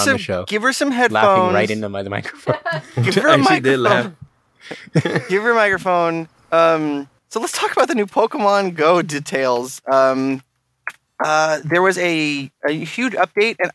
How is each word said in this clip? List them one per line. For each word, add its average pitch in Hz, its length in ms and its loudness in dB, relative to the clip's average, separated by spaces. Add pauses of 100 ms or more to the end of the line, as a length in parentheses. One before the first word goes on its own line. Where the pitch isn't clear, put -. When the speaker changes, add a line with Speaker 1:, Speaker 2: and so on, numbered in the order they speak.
Speaker 1:
on - 40 2
Speaker 2:
some, 277 100 2
Speaker 1:
the 247 40 -4
show. 160 280 -4
Speaker 2:
give 208 160 -4
her 262 100 2
some 285 180 -2
Speaker 1:
Laughing 240 220 0
right 185 560 4
Speaker 2:
headphones. - 20 -2
Speaker 1:
into 107 200 -4
my, 101 120 -6
the 98 80 -8
microphone. - 460 -6 (400)
Speaker 2:
<laughs> 123 80 0
Give 175 120 0
her 233 120 2
a - 40 6
Speaker 3:
<laughs> - 20 6
And 151 120 4
she - 140 4
did 131 200 2
Speaker 2:
microphone. 120 360 0 (800)
Speaker 3:
laugh. 165 340 0
Speaker 2:
<laughs> - 0 -
Give 190 140 0
her 233 80 0
a 233 40 2
microphone. 175 720 0 (240)
Um, 156 560 2 (200)
so - 120 -6
let's 285 120 -6
talk - 200 -4
about - 160 2
the 330 60 -2
new 208 120 0
Pokemon 202 680 0
Go 165 280 2
details. 135 800 -4 (100)
Um, 131 500 2 (800)
uh, 156 420 0
there 170 180 2
was 185 160 2
a, 156 520 -2 (160)
a 147 60 0
huge 175 400 -4
update, 202 480 0
and 180 140 -2